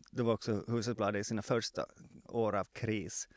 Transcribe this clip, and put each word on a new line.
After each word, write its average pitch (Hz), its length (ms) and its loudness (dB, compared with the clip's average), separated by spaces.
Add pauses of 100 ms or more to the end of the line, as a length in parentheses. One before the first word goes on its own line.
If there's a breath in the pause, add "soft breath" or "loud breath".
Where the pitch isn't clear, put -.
(120)
det 123 120 -2
var 113 100 4
också 107 200 0
Hufvudstadsbladet 107 680 0
i - 20 -2
sina 107 180 -2
första - 440 0 (400)
år 110 300 0
av 95 180 0
kris. 107 640 -2